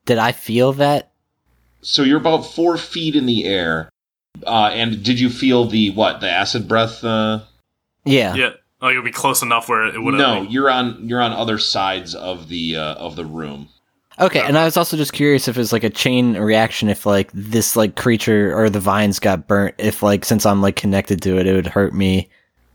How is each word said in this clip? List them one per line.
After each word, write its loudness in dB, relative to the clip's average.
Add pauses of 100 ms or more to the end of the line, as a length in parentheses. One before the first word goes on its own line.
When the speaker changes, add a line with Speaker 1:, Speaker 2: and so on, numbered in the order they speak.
Speaker 1:
did 2
I 2
feel 0
that? 0 (720)
Speaker 2:
So 0
you're 4
about 0
four 0
feet -6
in 0
the 0
air. -2 (580)
Uh, 2
and -4
did 0
you 2
feel 2
the, 2
what, 0
the -4
acid -2
breath, -2
uh? -2 (640)
Speaker 1:
Yeah. 2
Speaker 3:
Yeah. 0 (320)
Like, 0
it'll -2
be -6
close -4
enough -2
where 0
it -6
would've, -2
Speaker 2:
No, 0
Speaker 3:
like -8
Speaker 2:
you're 0
on, -4
you're -2
on 0
other -2
sides -4
of -10
the, -6
uh, -6
of -12
the -8
room. -12 (540)
Speaker 1:
Okay, 2
Speaker 3:
Yeah. -2
Speaker 1:
and 2
I 4
was 0
also 0
just -2
curious 2
if -4
it's, -2
like, 0
a 0
chain 0
reaction, 2
if, 0
like, 2
this, -2
like, 0
creature 2
or 4
the -2
vines 2
got 0
burnt, 2
if, -2
like, 2
since 0
I'm, 4
like, 2
connected -2
to 2
it, 2
it 4
would 0
hurt 0
me. 0 (460)